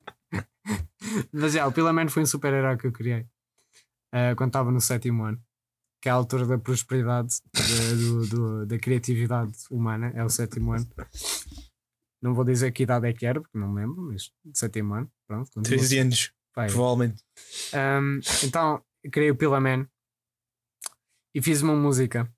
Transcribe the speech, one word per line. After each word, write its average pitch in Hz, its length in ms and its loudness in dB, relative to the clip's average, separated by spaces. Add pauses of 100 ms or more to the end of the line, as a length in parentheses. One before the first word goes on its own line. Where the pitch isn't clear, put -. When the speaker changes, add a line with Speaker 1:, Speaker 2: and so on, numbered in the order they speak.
(1300)
Speaker 1:
Mas 151 220 0
já, 151 140 2
o 135 40 2
Pila 165 220 4
Man 165 160 4
foi 156 140 2
um - 20 2
super-herói 135 520 2
que 127 100 -4
eu 120 40 0
criei, 117 340 -4 (880)
ah, 123 220 2
quando 131 140 0
estava 127 220 2
no 127 100 2
sétimo 120 420 0
ano, 110 160 -4 (640)
que - 80 -6
é - 20 4
a 123 40 4
altura 127 300 0
da 123 120 2
prosperidade, 123 800 -2 (180)
da, 117 420 0
do, 117 320 2
do, 110 380 -2
da 110 120 -2
criatividade 120 760 0 (160)
humana, 117 460 -2
é 113 80 -2
o 110 60 0
sétimo 113 440 -2
ano. 117 140 -2 (1300)
Não 123 120 0
vou 127 100 2
dizer 127 280 2
que 127 120 -2
idade 120 240 2
é 117 60 0
que 120 120 -6
era, 127 160 0
porque - 160 -14
não 101 120 -2
me 101 120 -4
lembro, 151 200 -6
mas 120 300 -10 (140)
de 147 140 -12
sétimo 104 340 -4
ano, 120 160 -6 (180)
pronto. 110 260 -8
Continua. 107 100 -6 (140)
Speaker 2:
Treze 131 220 2
anos, 127 320 2 (240)
Speaker 1:
Vai. 117 120 -2
Speaker 2:
provavelmente. 120 560 2 (500)
Speaker 1:
Ahm, 139 460 0 (240)
então, 151 400 0 (280)
criei 151 200 4
o 135 40 2
Pila 139 240 2
Man 131 280 2 (1500)
e 143 80 -2
fiz 147 200 2
uma 151 140 4
música 127 600 2